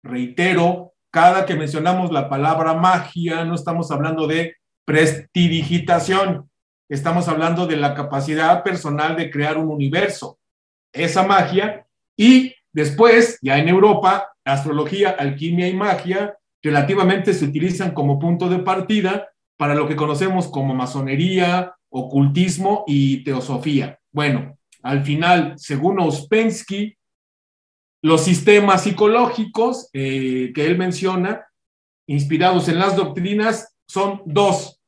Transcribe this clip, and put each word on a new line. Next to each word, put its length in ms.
Reitero, 920
cada 340
que 80
mencionamos 560
la 180
palabra 460
magia, 680
no 100
estamos 360
hablando 360
de 300
prestidigitación, 1700
estamos 400
hablando 380
de 100
la 180
capacidad 680
personal 540
de 140
crear 280
un 100
universo, 720
esa 340
magia, 600
y 380
después, 680
ya 160
en 100
Europa, 640
astrología, 680
alquimia 580
y 60
magia 600
relativamente 720
se 120
utilizan 460
como 260
punto 300
de 120
partida 680
para 180
lo 140
que 80
conocemos 520
como 260
masonería, 1000
ocultismo 1000
y 380
teosofía. 760
Bueno, 440
al 200
final, 540
según 420
Ouspensky, 1000
los 200
sistemas 640
psicológicos, 1080
eh, 600
que 120
él 120
menciona, 680
inspirados 600
en 100
las 160
doctrinas, 800
son 380
dos. 600